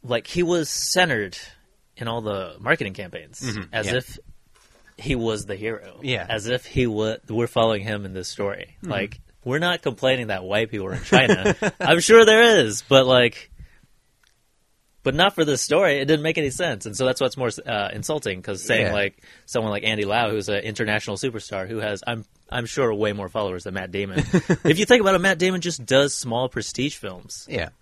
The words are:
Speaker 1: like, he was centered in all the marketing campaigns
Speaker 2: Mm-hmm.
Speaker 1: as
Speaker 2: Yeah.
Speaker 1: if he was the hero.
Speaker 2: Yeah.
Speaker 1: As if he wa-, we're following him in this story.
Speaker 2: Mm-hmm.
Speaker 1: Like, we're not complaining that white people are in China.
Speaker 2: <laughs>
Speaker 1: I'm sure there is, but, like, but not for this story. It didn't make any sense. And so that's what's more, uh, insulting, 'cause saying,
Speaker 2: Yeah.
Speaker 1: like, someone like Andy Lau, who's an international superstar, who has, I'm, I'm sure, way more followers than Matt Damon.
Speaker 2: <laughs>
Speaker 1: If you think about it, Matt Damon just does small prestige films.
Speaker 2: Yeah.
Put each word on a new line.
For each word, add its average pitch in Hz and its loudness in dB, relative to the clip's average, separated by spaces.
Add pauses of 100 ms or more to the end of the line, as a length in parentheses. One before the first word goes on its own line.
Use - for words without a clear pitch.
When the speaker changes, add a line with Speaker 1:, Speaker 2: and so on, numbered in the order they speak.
Speaker 1:
like, 120 -2
he 175 -2
was 165 0
centered 123 0 (580)
in 117 -8
all 117 -4
the 95 -6
marketing 107 -2
campaigns 85 -14
Speaker 2:
Mm-hmm. 107 -8
Speaker 1:
as 107 -4
Speaker 2:
Yeah. 107 -2
Speaker 1:
if - -8 (760)
he 139 -4
was 110 -4
the 101 -8
hero. 104 -10
Speaker 2:
Yeah. 120 -4
Speaker 1:
As 110 -4
if 123 -4
he 127 0
wa-, 110 -2 (100)
we're 113 -2
following 113 2
him 104 -6
in 95 -12
this 92 -8
story. 98 -8
Speaker 2:
Mm-hmm. 180 -10
Speaker 1:
Like, 101 -6 (240)
we're 127 -2
not 175 -2
complaining 131 0
that 95 -4
white 107 0
people 98 -6
are 92 -6
in - -8
China. 190 4 (120)
Speaker 2:
<laughs> - -6
Speaker 1:
I'm 165 4
sure 220 10
there 220 8
is, 104 -6
but, 135 8
like, 123 4 (1500)
but 135 0
not 185 2
for 160 2
this 143 0
story. 151 2
It 139 -2
didn't 151 2
make 165 -2
any 147 0
sense. 135 -4
And 107 -10
so 131 0
that's 131 0
what's 131 0
more, 127 0 (160)
uh, 104 -2
insulting, 104 -4
'cause 98 -8
saying, 110 0
Speaker 2:
Yeah. 85 -2
Speaker 1:
like, 101 -2 (220)
someone 110 -4
like 101 -6
Andy 107 0
Lau, 107 0
who's 104 -4
an 101 0
international 107 -4
superstar, 104 -6
who 113 -8
has, 104 -6
I'm, 117 -8 (240)
I'm 120 -6
sure, 117 -2
way 104 -2
more 101 -8
followers 92 -4
than 95 -8
Matt 92 -6
Damon. 190 -2
Speaker 2:
<laughs> - -2 (320)
Speaker 1:
If 160 4
you 208 2
think 247 6
about 190 4
it, 180 2
Matt 185 0
Damon 180 0
just 156 -6
does 135 4
small 123 -4
prestige 127 -6
films. 95 -14
Speaker 2:
Yeah. 160 -6 (120)